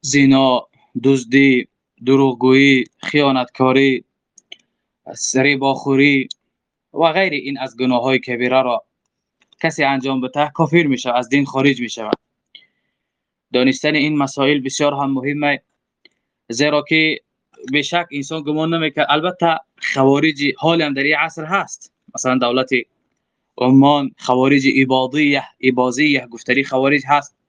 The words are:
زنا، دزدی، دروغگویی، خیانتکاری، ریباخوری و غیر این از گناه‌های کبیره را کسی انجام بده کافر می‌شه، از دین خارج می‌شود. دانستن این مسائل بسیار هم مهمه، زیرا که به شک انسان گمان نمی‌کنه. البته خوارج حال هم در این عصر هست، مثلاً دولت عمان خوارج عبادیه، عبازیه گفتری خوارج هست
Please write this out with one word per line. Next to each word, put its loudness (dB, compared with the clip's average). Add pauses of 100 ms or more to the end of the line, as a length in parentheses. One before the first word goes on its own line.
زنا، 2 (380)
دزدی، 2 (380)
دروغگویی، 4 (140)
خیانتکاری، 0 (1300)
ریباخوری 0 (680)
و 0
غیر -2
این -8
از -10
گناه‌های 0
کبیره -2
را -2 (800)
کسی -2
انجام -2
بده -4
کافر 2
می‌شه، -2
از -2
دین 0
خارج 0
می‌شود. -6 (1400)
دانستن 0
این 0
مسائل 0
بسیار -2
هم -4
مهمه، -4 (880)
زیرا 0
که -2 (520)
به 0
شک -4
انسان -8
گمان -2
نمی‌کنه. -2
البته 0 (340)
خوارج 2 (140)
حال 0
هم -2
در -4
این 0
عصر -6
هست، -6 (220)
مثلاً -2
دولت 0 (840)
عمان 4
خوارج 2
عبادیه، 0 (180)
عبازیه 0
گفتری -4
خوارج 0
هست -2 (120)